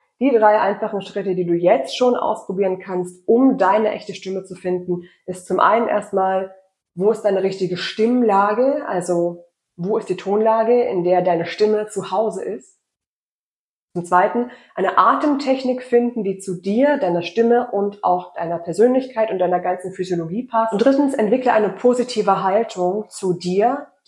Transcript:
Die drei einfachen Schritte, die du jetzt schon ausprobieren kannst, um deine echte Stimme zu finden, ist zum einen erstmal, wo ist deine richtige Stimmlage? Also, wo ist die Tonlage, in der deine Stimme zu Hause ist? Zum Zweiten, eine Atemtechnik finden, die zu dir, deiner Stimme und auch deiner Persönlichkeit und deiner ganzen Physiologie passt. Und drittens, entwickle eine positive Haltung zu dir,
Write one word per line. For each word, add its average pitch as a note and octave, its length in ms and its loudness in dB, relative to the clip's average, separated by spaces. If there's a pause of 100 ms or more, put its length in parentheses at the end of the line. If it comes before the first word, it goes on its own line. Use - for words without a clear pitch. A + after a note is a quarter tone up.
(200)
Die C4 100 2
drei G#3+ 300 4
einfachen G3+ 400 -2
Schritte, G3 340 -6
die F3 120 -2
du E3+ 80 0
jetzt F3 420 2
schon B3 200 2
ausprobieren F#3+ 640 -4
kannst, F3+ 460 -8
um A#3+ 300 4
deine G#3 340 2
echte - 240 -10
Stimme F#3+ 300 -8
zu F#3 120 -16
finden, F3+ 480 -4 (220)
ist F3+ 200 -12
zum F#3 140 0
einen A3 280 2
erstmal, F#3+ 680 -2 (400)
wo G3 180 2
ist G#3+ 100 -4
deine F#3+ 220 0
richtige F#3 320 -2
Stimmlage? A#3 1120 2
Also, F3 560 -2 (320)
wo F#3+ 220 -2
ist - 100 -8
die F3+ 80 -2
Tonlage, A3 680 2
in F3+ 220 -2
der F3+ 180 4
deine E3+ 240 0
Stimme G#3+ 400 0
zu - 240 -8
Hause F#3+ 340 -2
ist? - 360 -12 (1120)
Zum F3 100 -6
Zweiten, G#3+ 460 2 (240)
eine - 240 0
Atemtechnik C4 840 0
finden, A#3+ 400 0
die F#3+ 140 -4
zu F3+ 220 -8
dir, C4 380 2
deiner F3 240 0
Stimme A#3 480 2
und G3+ 320 -4
auch F3+ 320 -2
deiner E3+ 240 -6
Persönlichkeit A3+ 720 0
und F#3+ 80 -4
deiner F3+ 220 0
ganzen F3+ 320 -6
Physiologie F3+ 500 -4
passt. A3+ 300 -2
Und G#3 120 0
drittens, C4+ 300 4
entwickle A3+ 380 2
eine G#3 180 2
positive G#3 720 0
Haltung F#3+ 680 -2
zu F#3 240 -4
dir, G3 540 0 (220)